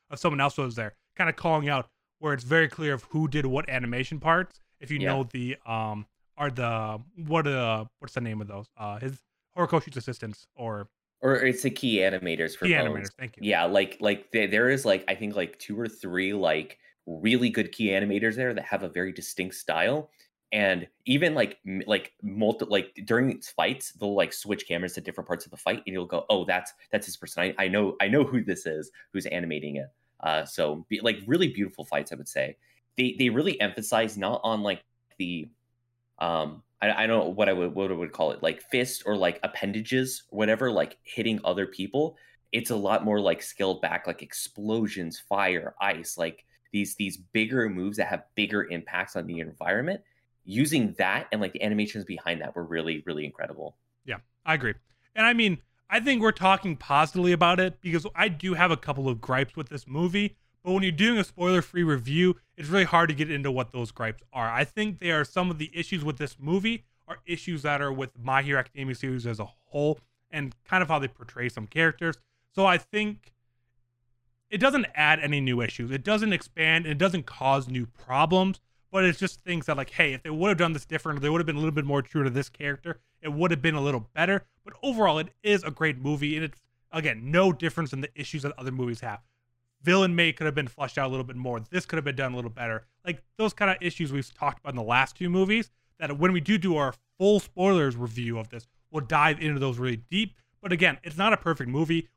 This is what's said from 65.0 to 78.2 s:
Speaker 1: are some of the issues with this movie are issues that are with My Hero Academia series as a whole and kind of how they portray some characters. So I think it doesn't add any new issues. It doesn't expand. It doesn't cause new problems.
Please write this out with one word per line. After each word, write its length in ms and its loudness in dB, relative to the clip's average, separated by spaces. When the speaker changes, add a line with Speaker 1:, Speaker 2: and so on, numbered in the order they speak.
Speaker 1:
are 140 2
some 240 0
of 80 -4
the 160 -8
issues 300 -4
with 140 -2
this 220 -6
movie 460 0
are 180 -12
issues 380 -6
that 180 0
are 100 -2
with 260 -6
My 260 0
Hero 160 2
Academia 360 -4
series 300 -4
as 140 -4
a 60 -6
whole 540 -2
and 340 -8
kind 200 2
of 60 -4
how 100 2
they 80 -2
portray 420 -6
some 160 -10
characters. 520 0
So 140 4
I 100 6
think 560 -4
it 80 -2
doesn't 340 4
add 260 6
any 220 0
new 200 2
issues. 280 -6
It 140 -6
doesn't 300 2
expand. 520 0
It 140 -2
doesn't 260 2
cause 420 0
new 200 -4
problems. 720 2